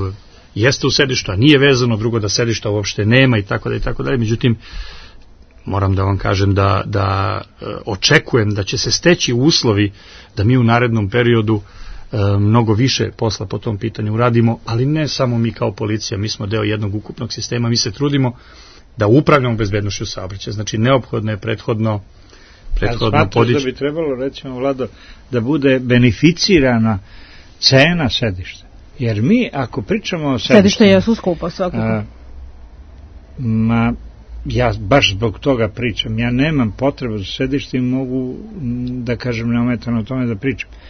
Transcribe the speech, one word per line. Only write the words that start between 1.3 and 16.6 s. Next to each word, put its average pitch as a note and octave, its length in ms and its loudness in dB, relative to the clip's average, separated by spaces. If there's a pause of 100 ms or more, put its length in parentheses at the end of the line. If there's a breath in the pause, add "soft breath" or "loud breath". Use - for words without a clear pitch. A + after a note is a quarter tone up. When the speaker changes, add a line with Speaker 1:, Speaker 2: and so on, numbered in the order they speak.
Speaker 1:
a F#2 40 -4
nije C#3 220 6
vezano, B2 380 2
drugo A2+ 220 -2
da G2+ 100 -4
sedišta A#2 420 -2
uopšte G#2 360 -2
nema B2 320 4
i G2+ 40 0
tako A#2 260 -4
da A#2 80 -4
i G#2+ 40 -4
tako B2 220 -4
dalje. C3+ 160 -2
Međutim, A#2 380 0 (1080 loud breath)
moram G2 300 0
da F#2+ 80 0
vam G2 160 0
kažem G2 360 2
da, G2 300 2
da, G2+ 220 -2 (540)
e, - 40 -16 (220)
očekujem A#2 640 2
da G2+ 140 -2
će A#2 140 -6
se - 120 -2
steći E3+ 420 2
uslovi A#2 600 2 (440 loud breath)
da G2 80 0
mi B2 120 4
u B2+ 60 4
narednom A2+ 480 2
periodu, A2+ 500 2 (520 soft breath)
e, A2+ 40 -4 (220)
mnogo G#2+ 360 4
više A2+ 360 0
posla A2 360 -4
po G#2+ 120 -6
tom G#2 200 -6
pitanju G#2+ 360 -6
uradimo, A#2 520 2
ali A#2 200 -2
ne D3+ 220 0
samo B2 300 -2
mi A#2 140 0
kao A2+ 200 -4
policija, G#2+ 460 -4
mi G#2+ 100 -4
smo G#2+ 180 -8
deo G#2+ 160 -2